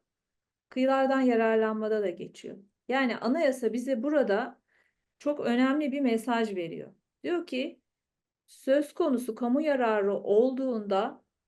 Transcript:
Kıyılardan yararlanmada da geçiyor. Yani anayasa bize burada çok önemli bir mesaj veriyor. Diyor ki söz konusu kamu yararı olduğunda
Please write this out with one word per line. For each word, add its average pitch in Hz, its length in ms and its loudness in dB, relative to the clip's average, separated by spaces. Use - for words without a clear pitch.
Kıyılardan 262 520 2
yararlanmada 220 800 2
da 185 80 -2
geçiyor. - 460 -12
Yani 254 280 0
anayasa 262 560 0
bize 247 300 -2
burada 254 580 0
çok 294 220 -4
önemli 262 520 0
bir 285 80 -2
mesaj 226 560 0
veriyor. 165 360 -8
Diyor 339 240 -4
ki 277 340 -8
söz 285 460 0
konusu 254 420 -2
kamu 247 260 0
yararı 226 540 0
olduğunda 226 1120 0